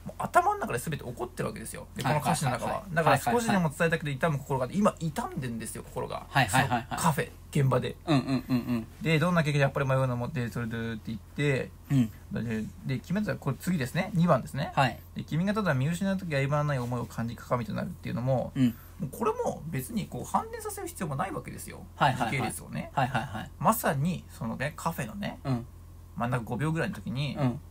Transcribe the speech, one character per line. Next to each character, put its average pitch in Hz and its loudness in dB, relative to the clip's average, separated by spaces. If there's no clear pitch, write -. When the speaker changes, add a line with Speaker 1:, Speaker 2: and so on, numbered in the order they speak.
Speaker 1:
も - -10
う - -14
頭 359 4
の 403 -6
中 247 -4
で - 0
全 - -4
て - -10
起 120 -8
こ - -6
っ 370 -12
て - -6
る - -2
わ - -10
け - -12
で 110 -10
す - -10
よ。 - -10
で、 - -6
Speaker 2:
は 131 4
い 123 4
Speaker 1:
こ 147 4
の 139 -4
歌 175 4
詞 - 0
の 131 4
中 117 -2
は。 110 -2
Speaker 2:
は 107 -2
い - -4
は - -10
い - -14
は 196 -10
い。 151 -2
Speaker 1:
だ 165 4
か 143 6
ら - 4
少 - -
し 226 0
で 202 6
も 165 4
伝 170 2
え 160 4
た 165 0
く 165 -6
て 147 -2
痛 139 2
む 143 0
心 135 -2
が 127 2
あ - -6
っ 120 -8
て、 - -4
Speaker 2:
は 202 4
い - 4
は 185 8
い - -2
は - -12
い。 160 -4
Speaker 1:
今 240 -4
痛 370 -6
ん - -2
で 127 -4
ん 117 -4
で 113 -6
す - -8
よ、 117 -8
心 - -6
が。 - -6
Speaker 2:
は 139 4
い 117 4
は 127 6
い 135 2
は - -
い - -2
は 123 2
い。 117 -8
Speaker 1:
そ 123 -4
の - -4
カ 170 4
フ 139 0
ェ、 - -4
現 139 4
場 127 6
で。 120 -4
Speaker 2:
う 156 6
ん - 8
う 127 6
ん 131 0
う 131 4
ん 127 4
う - -
ん。 113 -4
Speaker 1:
で、 156 4
「ど 175 4
ん 180 4
な 165 6
経 147 2
験 - 0
で 147 4
や 139 6
っ 135 2
ぱ - 0
り 135 2
迷 135 4
う 131 4
の 123 0
も」 120 -2
っ - -6
て、 123 -2
そ 120 -4
れ 120 -2
で 113 -4
っ - -4
て 107 -8
言 113 -4
っ - -8
て、 143 0
Speaker 2:
う 143 4
ん。 117 6
Speaker 1:
で、 113 -2
で、 131 -2
決 - -4
め 208 2
た 196 -2
ら、 127 -4
こ - -4
れ 127 -4
次 180 0
で 135 0
す - -8
ね。 190 0
二 170 6
番 147 6
で 80 -8
す - -10
ね。 143 -2
Speaker 2:
は 135 6
い。 - -2
Speaker 1:
で、 - -6
「君 160 0
が 208 2
た 220 2
だ 170 2
見 131 2
失 185 0
う 190 0
時 180 -4
は 139 2
や - 4
り 139 2
場 147 2
の 147 2
な 147 2
い 131 0
思 120 -2
い - -2
を 117 -2
感 117 -4
じ、 117 -6
鏡 120 -2
と - -6
な - -2
る」 - -2
っ - -
て - -8
い - -2
う - -2
の 120 -2
も、 127 2
Speaker 2:
う 139 -2
ん。 120 6
Speaker 1:
も 147 -4
う - -6
こ - -2
れ 440 4
も 480 -2
別 151 -4
に 208 -2
こ 123 -8
う - -6
反 - 0
転 453 -10
さ 427 -6
せ 403 -8
る 349 -6
必 - -6
要 170 -4
も 139 -4
な - -2
い - -6
わ - -6
け - -10
で - -10
す - -12
よ。 - -12
Speaker 2:
は 147 6
い 120 2
は - -2
い 131 0
は 120 0
い。 107 0
Speaker 1:
時 139 0
系 117 0
列 104 -4
を - -16
ね。 - -6
Speaker 2:
は 135 2
い - -2
は 127 0
い - -2
は - -8
い。 - -10
Speaker 1:
ま 160 4
さ 220 2
に、 147 0
そ - -6
の 113 -4
ね、 131 -4
カ - -2
フ 165 -4
ェ - -2
の 107 -10
ね、 - -6
Speaker 2:
う 135 0
ん。 120 -2
Speaker 1:
真 120 -2
ん 123 0
中 123 0
五 110 -4
秒 151 0
ぐ 160 0
ら 135 0
い - -2
の - -6
時 - -8
に、 135 -2
Speaker 2:
う 147 2
ん。 120 2